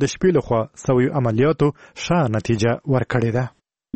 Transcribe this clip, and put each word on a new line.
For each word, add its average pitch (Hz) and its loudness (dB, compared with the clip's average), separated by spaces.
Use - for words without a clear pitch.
د - 0
شپې - 0
لخوا 120 0
سویو 131 2
عملیاتو 139 0
ښه - -4
نتیجه 113 0
ورکړې 117 0
ده. 127 -2